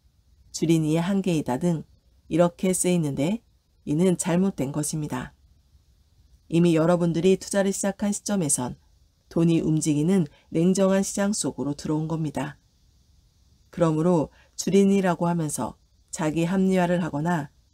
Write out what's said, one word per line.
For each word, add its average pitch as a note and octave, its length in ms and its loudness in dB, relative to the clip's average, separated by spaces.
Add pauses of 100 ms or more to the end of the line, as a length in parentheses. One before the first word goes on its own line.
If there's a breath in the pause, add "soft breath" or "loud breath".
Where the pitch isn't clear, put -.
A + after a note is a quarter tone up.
(520)
"주린이의 D#3+ 500 2
한계이다" F3 560 -2
등 E3 260 -2 (440)
이렇게 F3 440 2
쓰이는데 F3 720 -2 (420)
이는 F3 320 2
잘못된 E3+ 560 -2
것입니다. D3+ 640 -6 (1120)
이미 E3+ 260 4
여러분들이 E3+ 640 2
투자를 G3 380 -2
시작한 G3+ 380 -4
시점에선 D3 640 -2 (500)
돈이 E3 320 2
움직이는 D#3 680 0 (220 soft breath)
냉정한 F#3+ 540 2
시장 G3+ 320 -4
속으로 C#3 400 -6
들어온 D#3 340 -4
겁니다. D3 500 -6 (1120)
그러므로 E3 640 0 (240 soft breath)
주린이라고 F#3+ 720 2
하면서 D#3 480 -4 (340)
자기 D#3 340 -2
합리화를 F#3 580 2
하거나 D3+ 480 -4 (240)